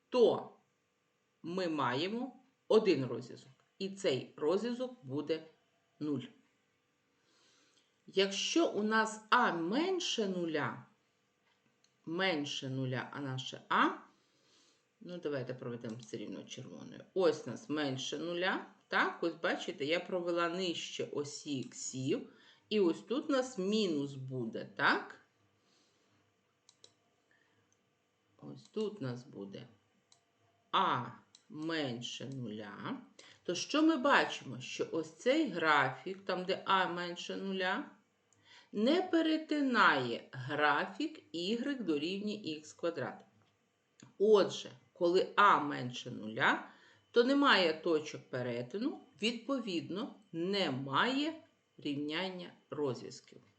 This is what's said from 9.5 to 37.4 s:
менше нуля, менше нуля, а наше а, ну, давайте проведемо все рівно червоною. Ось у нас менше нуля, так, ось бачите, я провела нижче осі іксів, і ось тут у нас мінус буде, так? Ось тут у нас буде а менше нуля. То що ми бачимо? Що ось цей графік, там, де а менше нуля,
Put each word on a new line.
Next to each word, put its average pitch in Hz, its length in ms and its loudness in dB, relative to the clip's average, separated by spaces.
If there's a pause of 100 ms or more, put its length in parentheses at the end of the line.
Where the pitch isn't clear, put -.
менше 233 760 0
нуля, 156 580 -2 (1200)
менше 156 640 -2
нуля, 131 420 -4
а - 80 -10
наше 131 500 -6
а, 226 200 4 (1120)
ну, 175 180 -12
давайте 143 360 -4
проведемо 120 460 -8
все - 180 -12
рівно 98 260 -10
червоною. - 600 -14 (100)
Ось 175 340 2
у - 20 -8
нас 113 200 -10
менше 143 480 -4
нуля, 175 480 -2 (240)
так, 269 340 0
ось 165 120 0
бачите, 180 500 -4
я 160 140 2
провела 175 500 0
нижче 170 600 -4
осі 143 480 -6
іксів, 131 720 -4 (400)
і 214 100 2
ось 170 200 4
тут - 300 -4
у 294 40 2
нас 262 240 0
мінус 185 560 0
буде, 131 600 -6
так? 220 400 2 (3250)
Ось 143 320 -16
тут 214 320 -4
у - 20 -10
нас 123 200 -6
буде 98 440 -14 (1040)
а 156 340 2 (440)
менше 147 760 -4
нуля. 120 760 -8 (420)
То 175 120 -4
що 285 260 0
ми 320 160 6
бачимо? 247 640 2
Що - 320 -6
ось 160 260 -4
цей 285 320 2
графік, 160 760 2
там, 180 200 -2
де 180 200 -2
а 190 220 2
менше 175 480 -6
нуля, 190 560 -2 (800)